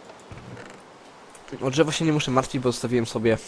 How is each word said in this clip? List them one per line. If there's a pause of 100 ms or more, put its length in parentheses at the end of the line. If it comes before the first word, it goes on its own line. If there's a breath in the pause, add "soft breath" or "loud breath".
(1600)
O
drzewo
się
nie
muszę
martwić,
bo
zostawiłem
sobie (100)